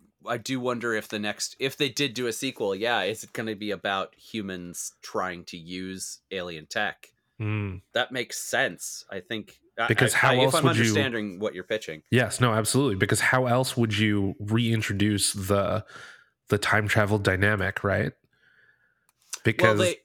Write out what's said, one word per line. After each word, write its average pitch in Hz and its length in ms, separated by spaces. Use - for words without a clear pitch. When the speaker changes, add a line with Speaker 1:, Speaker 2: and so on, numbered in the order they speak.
Speaker 1:
I 117 120
do 127 220
wonder 120 360
if 107 140
the 107 100
next, 104 400
if 131 180
they 143 120
did 135 240
do 120 140
a 113 60
sequel, 117 400
yeah, 110 280
is 98 220
it - 100
gonna 113 220
be 104 140
about 98 460
humans 92 840
trying 92 440
to - 120
use 92 640
alien 87 340
tech? - 440
Speaker 2:
Mm. 104 420
Speaker 1:
That 120 180
makes 127 280
sense. - 680
I 98 100
think 107 400
I, 117 100
Speaker 2:
Because 117 260
Speaker 1:
I, - 40
Speaker 2:
how 135 140
Speaker 1:
I, 127 120
Speaker 2:
else 135 100
Speaker 1:
if 165 60
I'm 147 60
Speaker 2:
would 120 100
you 113 80
Speaker 1:
understanding 107 560
what 104 160
you're 90 80
pitching. 80 480
Speaker 2:
Yes, 113 280
no, 123 140
absolutely. 113 420
Because 101 240
how 127 280
else 127 280
would 110 220
you 104 420
reintroduce 107 920
the, 98 500
the 104 100
time 107 280
travel 104 300
dynamic, 98 640
right? 98 280
Because 110 360
Speaker 1:
Well, 180 80
they, 175 180